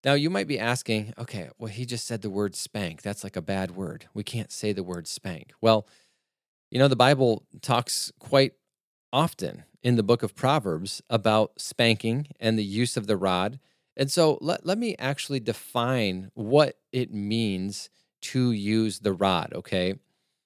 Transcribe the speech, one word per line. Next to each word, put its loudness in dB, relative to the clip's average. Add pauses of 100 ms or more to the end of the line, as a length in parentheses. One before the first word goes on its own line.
Now, 4
you 2
might -2
be -4
asking, -2
"Okay, -10
well, -8
he -8
just -8
said -6
the -4
word -2
spank. -8
That's, -6
like, -12
a -4
bad -2
word. -10
We -6
can't -6
say -4
the -4
word -8
spank." -10
Well, 4 (840)
you -2
know, 8
the 4
Bible 6 (160)
talks -2
quite 4 (580)
often -2 (180)
in 4
the 4
book 4
of -6
Proverbs -2
about 2
spanking 0 (100)
and 2
the 0
use -2
of -4
the 2
rod. 0 (380)
And -2
so 4
let, -4
let -2
me -4
actually -2
define -2
what 2 (140)
it -4
means -4 (320)
to 0
use 0
the 0
rod, 0
okay? -2 (520)